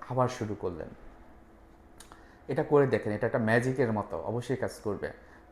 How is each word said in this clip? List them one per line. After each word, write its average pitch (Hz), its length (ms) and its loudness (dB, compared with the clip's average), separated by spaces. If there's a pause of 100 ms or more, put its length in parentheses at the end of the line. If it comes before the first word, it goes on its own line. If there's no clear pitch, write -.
(100)
আবার 123 180 4
শুরু 107 260 -4
করলেন। 87 340 -6 (1600)
এটা 143 140 0
করে 143 240 6
দেখেন, 110 260 2
এটা 107 140 -2
একটা 123 120 2
ম্যাজিকের 120 540 2
মতো 101 240 -4
অবশ্যই 120 400 -4
কাজ - 240 -4
করবে। 90 320 -4 (400)